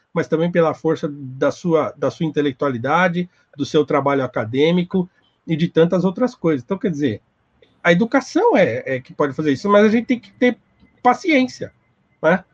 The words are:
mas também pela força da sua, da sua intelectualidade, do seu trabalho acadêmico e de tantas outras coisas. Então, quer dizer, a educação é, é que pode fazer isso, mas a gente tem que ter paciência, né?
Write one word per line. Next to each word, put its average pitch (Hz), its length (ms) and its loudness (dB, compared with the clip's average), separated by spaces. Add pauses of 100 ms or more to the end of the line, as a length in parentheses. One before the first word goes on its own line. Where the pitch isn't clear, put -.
(120)
mas 165 140 -4
também 170 240 -2
pela 165 240 2
força 160 340 -4
da 143 440 -4
sua, 160 440 0
da 135 140 -2
sua 165 160 -4
intelectualidade, 147 1000 -2 (280)
do 143 80 -4
seu 151 200 0
trabalho 139 400 0
acadêmico 160 840 -2 (380)
e - 80 -2
de 160 140 0
tantas 170 360 2
outras 226 300 -2
coisas. 156 300 -2
Então, 196 140 -8
quer 202 120 -4
dizer, 143 300 -4 (640)
a 175 80 4
educação 269 640 2
é, 131 300 2
é 131 140 -4
que - 120 -20
pode 143 220 -2
fazer 156 180 -2
isso, 135 160 -4
mas 208 160 6
a 220 40 4
gente 226 180 0
tem 247 120 -2
que - 140 -20
ter 247 240 0 (460)
paciência, 254 720 0 (500)
né? 170 320 2